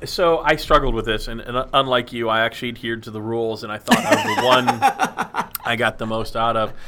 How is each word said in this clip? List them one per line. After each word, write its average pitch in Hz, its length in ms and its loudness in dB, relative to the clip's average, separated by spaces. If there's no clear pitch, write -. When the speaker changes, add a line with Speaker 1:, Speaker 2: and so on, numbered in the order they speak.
Speaker 1:
so 165 360 2
I 151 180 4
struggled 139 360 4
with 110 120 0
this, 107 240 -2
and, 113 100 -8
and 123 340 -4
unlike 127 380 2
you, 117 180 -4
I 110 120 4
actually 117 280 -2
adhered 117 340 -6
to 113 80 -12
the 107 100 -8
rules, 113 420 -4
and 107 80 -10
I 107 60 -6
thought - 200 2
of - 380 0
the - 100 0
one 127 220 4
Speaker 2:
<laughs> - 960 -2
Speaker 1:
I 117 120 0
got 113 200 0
the 120 80 -6
most 110 300 -4
out 117 220 0
of. 110 160 0